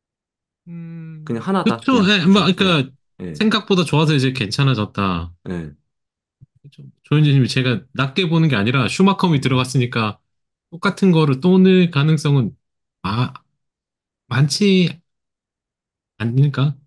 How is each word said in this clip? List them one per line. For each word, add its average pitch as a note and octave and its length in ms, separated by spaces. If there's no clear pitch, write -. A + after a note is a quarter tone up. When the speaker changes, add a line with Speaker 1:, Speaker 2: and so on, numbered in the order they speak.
Speaker 1:
음, E3 560
Speaker 2:
그냥 A#2 180
하나다. F3+ 360
Speaker 1:
그쵸. B3+ 240
Speaker 2:
그냥 F#3+ 180
Speaker 1:
예, E3 60
뭐, G3 200
Speaker 2:
쭉, F#3 100
Speaker 1:
그러니까 E3 340
Speaker 2:
예, - 60
예. - 60
Speaker 1:
생각보다 G3+ 500
좋아서 D3+ 300
이제 C3 180
괜찮아졌다. G2+ 1000
Speaker 2:
예. E2 200
Speaker 1:
그쵸. C#3+ 200
조현진님이 C#3+ 440
제가 B2 340
낮게 C3+ 360
보는 D#3+ 200
게 C3+ 80
아니라 A2+ 320
슈마컴이 F#3 520
들어갔으니까 B2 800
똑같은 F#3+ 420
거를 D3 280
또 F3+ 180
낼 F#3 320
가능성은 C#3+ 680
마-, G#2+ 300
많지 E3+ 720
않을까? C3 580